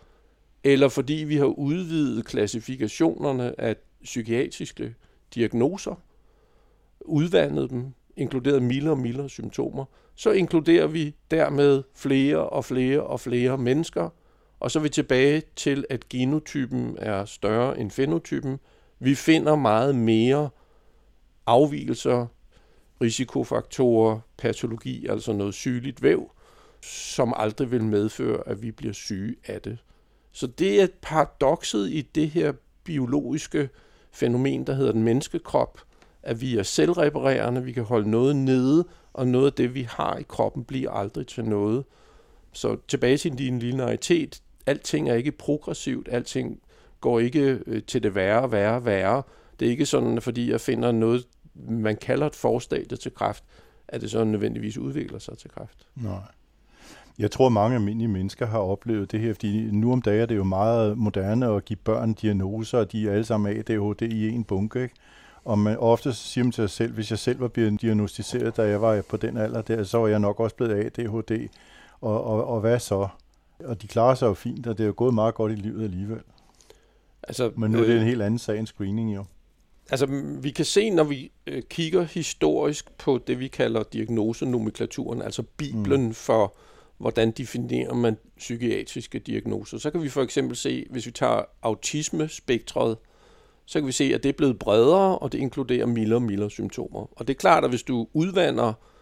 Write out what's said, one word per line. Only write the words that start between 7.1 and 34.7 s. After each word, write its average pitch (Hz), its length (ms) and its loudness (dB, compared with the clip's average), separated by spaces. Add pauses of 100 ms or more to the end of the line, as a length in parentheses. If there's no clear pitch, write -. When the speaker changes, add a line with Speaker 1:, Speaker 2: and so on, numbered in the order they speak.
Speaker 1:
dem, 127 220 -8 (240)
inkluderet 131 460 0
mildere 139 300 0
og 139 60 0
mildere 127 300 -6
symptomer, 131 560 -6 (300)
så - 160 0
inkluderer 165 560 4
vi 151 280 -2 (160)
dermed 143 520 4 (120)
flere 139 440 2 (120)
og 131 140 -2
flere 131 380 2
og - 180 -6
flere 127 380 0
mennesker, 156 500 0 (520)
og 120 100 -4
så 160 80 2
er 156 40 0
vi 151 60 2
tilbage 143 540 4 (140)
til, 139 340 -2
at 127 180 -8
genotypen 127 880 -2
er 101 260 -2
større 113 540 0
end 104 120 -4
fenotypen. 139 680 -2 (400)
Vi 135 160 2
finder 156 420 4
meget 127 380 4
mere 120 560 4 (960)
afvigelser, 123 800 4 (760)
risikofaktorer, 117 1160 2 (200)
patologi, 117 680 -4
altså 107 260 -4
noget 101 220 -2
sygeligt 127 480 -6
væv, - 280 2 (520)
som - 540 -4
aldrig 110 340 -2
vil 117 140 0
medføre, 110 640 0
at 107 160 -8
vi 113 80 -8
bliver 113 220 -8
syge 104 440 -8 (100)
af 98 140 -10
det. 113 180 -10 (540)
Så - 140 -8
det 196 360 2
er 185 40 6 (160)
paradokset 160 880 0
i 156 120 -4 (120)
det 156 160 0
her 156 220 0 (320)
biologiske 139 840 -2 (440)
fænomen, 127 540 0
der 139 80 -2